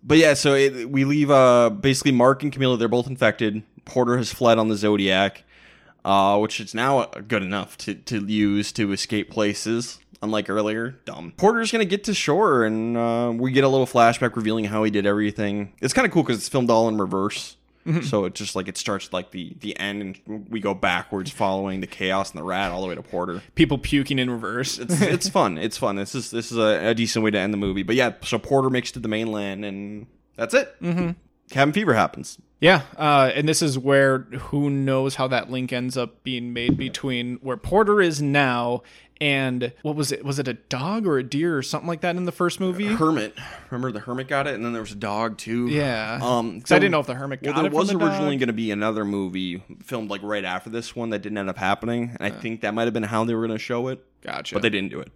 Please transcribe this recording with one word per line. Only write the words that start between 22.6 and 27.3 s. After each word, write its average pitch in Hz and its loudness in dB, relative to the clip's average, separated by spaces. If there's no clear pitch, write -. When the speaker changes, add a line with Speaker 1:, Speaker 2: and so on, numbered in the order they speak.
Speaker 1:
all 92 -6
the 92 -6
way 85 -6
to - -12
Porter. 90 -6
Speaker 2:
People 143 -6
puking 139 -4
in 127 -2
reverse. 120 -8
Speaker 1:
It's, 147 -2
it's 180 0
fun. 127 0
It's 95 -6
fun. 107 -2
This 98 -6
is, 117 -8
this 113 -6
is 117 -4
a, 107 2
a 117 4
decent 113 0
way 107 4